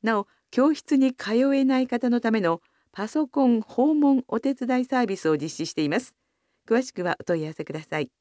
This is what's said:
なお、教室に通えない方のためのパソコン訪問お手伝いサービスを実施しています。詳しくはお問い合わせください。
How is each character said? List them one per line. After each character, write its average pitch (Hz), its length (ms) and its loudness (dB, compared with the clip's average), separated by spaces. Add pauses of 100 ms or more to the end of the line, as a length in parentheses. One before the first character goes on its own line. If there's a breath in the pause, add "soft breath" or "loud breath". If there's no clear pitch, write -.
な 220 160 0
お、 202 80 -6 (240)
教 285 220 4
室 - 220 -2
に 262 180 2
通 208 220 -6 (180)
え 269 120 2
な 262 140 2
い 262 80 0
方 247 220 -2
の 233 120 2
た 226 100 0
め 220 80 2
の 170 220 0 (300)
パ 208 160 -8
ソ 302 200 -2
コ 277 180 0
ン 233 160 4
訪 277 320 0
問 277 340 4
お - 120 -2
手 269 140 -2
伝 254 280 -2
い 254 40 -2
サ 254 140 -2
ー 240 60 2
ビ 190 120 -4
ス - 120 -2
を 151 80 2
実 147 120 -6
施 - 160 -8
し - 80 -10
て 160 100 -2
い 147 60 0
ま 175 100 0
す。 - 160 -14 (520)
詳 226 140 2
し 254 100 -8
く 185 120 -8
は 175 160 -4
お - 40 -16
問 170 180 -2
い 156 40 -6
合 - 40 -8
わ 156 40 -14
せ - 120 -10
く - 80 -12
だ 156 100 -8
さ 156 160 -6
い。 139 100 -4 (120)